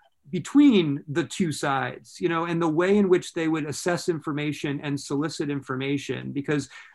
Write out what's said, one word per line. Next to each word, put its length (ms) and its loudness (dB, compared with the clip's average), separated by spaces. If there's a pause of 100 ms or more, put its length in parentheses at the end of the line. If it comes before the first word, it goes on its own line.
(320)
between 760 4
the 160 -2
two 280 -2
sides, 680 -4
you 80 0
know, 180 0
and 140 -2
the 80 2
way 300 4
in 100 4
which 260 2
they 140 -2
would 180 0
assess 440 -2
information 720 -4
and 180 -4
solicit 520 -4
information, 800 -4
because 360 -2 (280)